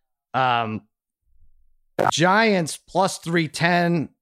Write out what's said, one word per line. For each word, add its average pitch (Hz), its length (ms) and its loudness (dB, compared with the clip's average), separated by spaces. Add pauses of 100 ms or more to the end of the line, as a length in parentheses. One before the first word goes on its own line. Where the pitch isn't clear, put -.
(340)
um, 117 480 0 (1300)
Giants 185 640 2
plus - 420 -2
three 165 280 -2
ten 175 600 0 (120)